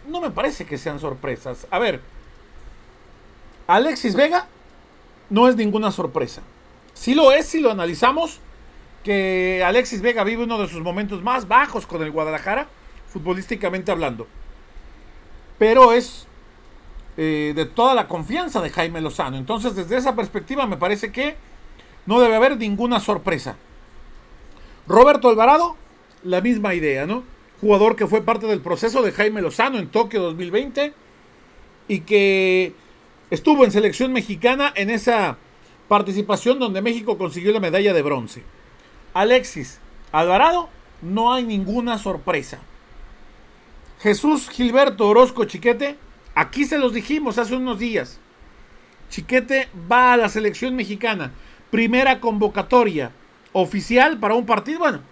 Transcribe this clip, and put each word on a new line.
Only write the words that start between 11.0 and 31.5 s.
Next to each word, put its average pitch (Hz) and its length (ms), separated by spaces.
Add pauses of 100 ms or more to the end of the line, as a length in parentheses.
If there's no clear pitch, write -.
más 240 240
bajos 240 400
con 165 160
el 151 80
Guadalajara, 156 560 (460)
futbolísticamente 185 800
hablando. 127 340 (1300)
Pero 233 360
es, - 340 (920)
eh, 151 380
de 156 100
toda 247 300
la 226 140
confianza 214 520
de 165 100
Jaime 165 300
Lozano. 135 360
Entonces, 208 400
desde 190 200
esa 254 200
perspectiva, 240 500
me 196 100
parece 202 360
que 285 240 (680)
no 220 120
debe 226 160
haber 254 220
ninguna 220 420
sorpresa. 175 580 (1300)
Roberto 254 400
Alvarado, 285 480 (480)
la 180 160
misma 208 340
idea, 147 320
¿no? 233 160 (380)
Jugador 208 340
que 214 140
fue 214 140
parte 220 240
del 208 140
proceso 220 420
de 196 100
Jaime 214 300
Lozano 226 360
en 160 100
Tokio 220 320
dos 170 140
mil 175 160
veinte 277 440 (920)